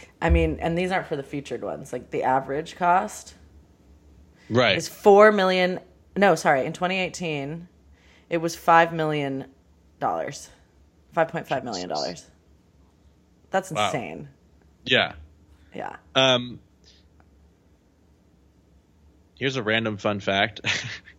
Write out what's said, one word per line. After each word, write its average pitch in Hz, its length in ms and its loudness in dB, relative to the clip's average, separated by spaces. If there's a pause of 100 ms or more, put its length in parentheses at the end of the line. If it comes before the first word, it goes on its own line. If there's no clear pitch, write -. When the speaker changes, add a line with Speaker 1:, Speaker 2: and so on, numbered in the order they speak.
(200)
Speaker 1:
I 165 100 2
mean, 165 300 4
and 170 160 -2
these 180 140 -2
aren't 180 160 -2
for 160 100 -6
the 139 60 -4
featured 139 400 -8
ones. 139 300 -8
Like, 123 180 -10
the 147 140 -4
average 139 520 -2
cost 185 580 0 (1160)
Speaker 2:
Right. 214 260 4
Speaker 1:
is 165 120 -4
four 208 440 8
million. 185 480 0 (360)
No, 190 180 6
sorry. 147 320 2
In 160 60 -6
twenty 180 280 -4
eighteen, 165 680 -6 (640)
it 170 80 0
was 165 180 -4
five 165 360 6
million 147 540 -2 (540)
dollars. 87 500 -6 (640)
Five 165 160 2
point 160 180 -8
five 131 180 -4
million 92 240 -6
dollars. 82 200 -4 (120)
Speaker 2:
Jesus. - 100 -20 (1200)
Speaker 1:
That's 185 200 -2
Speaker 2:
Wow. 104 160 0
Speaker 1:
insane. 117 420 -8 (560)
Speaker 2:
Yeah. 110 280 0 (640)
Speaker 1:
Yeah. - 220 -12 (180)
Speaker 2:
Um, 123 440 2 (2750)
here's 131 180 -4
a 127 60 -2
random 110 340 -2
fun 104 240 -2
fact. 98 440 0
<laughs> - 60 -4 (480)